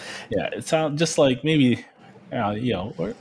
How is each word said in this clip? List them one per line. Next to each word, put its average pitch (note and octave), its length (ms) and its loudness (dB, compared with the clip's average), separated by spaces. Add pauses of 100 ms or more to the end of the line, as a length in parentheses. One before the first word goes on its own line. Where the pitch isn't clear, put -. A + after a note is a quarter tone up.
(300)
Yeah, - 220 -2
it - 160 -8
sounds D#3 320 0
just D#3+ 180 0
like C3+ 280 4
maybe, C#3 400 4 (480)
uh, A2 180 -2
you A2+ 220 -2
know, - 240 -4
or - 240 -4